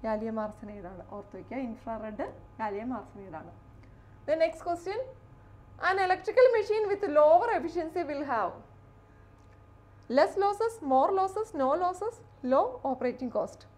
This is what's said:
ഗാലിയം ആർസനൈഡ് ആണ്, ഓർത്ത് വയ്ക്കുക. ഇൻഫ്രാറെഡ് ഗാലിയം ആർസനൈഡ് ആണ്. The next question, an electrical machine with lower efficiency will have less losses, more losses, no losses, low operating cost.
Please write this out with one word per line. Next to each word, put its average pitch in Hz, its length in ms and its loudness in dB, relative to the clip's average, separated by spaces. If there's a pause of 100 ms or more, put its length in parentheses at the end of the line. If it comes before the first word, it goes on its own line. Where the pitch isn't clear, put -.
ഗാലിയം 220 400 -4
ആർസനൈഡ് 208 480 -12
ആണ്, 175 120 -16 (120)
ഓർത്ത് - 220 -14
വയ്ക്കുക. 202 200 -12 (100)
ഇൻഫ്രാറെഡ് 220 580 -8 (340)
ഗാലിയം 214 380 -4
ആർസനൈഡ് 190 420 -14
ആണ്. 160 120 -16 (760)
The 294 160 4
next 330 240 0
question, 349 320 -4 (880)
an 381 160 2
electrical 381 420 6 (100)
machine 427 340 0
with 403 120 -2 (160)
lower 339 380 8
efficiency 330 520 -4
will 294 140 -4 (100)
have 202 180 0 (1700)
less 349 260 4
losses, 427 320 0 (180)
more 269 160 4 (100)
losses, 381 300 -2 (120)
no 262 80 2 (140)
losses, 370 340 -4 (360)
low 320 120 4 (260)
operating 247 460 -4
cost. - 260 -6 (140)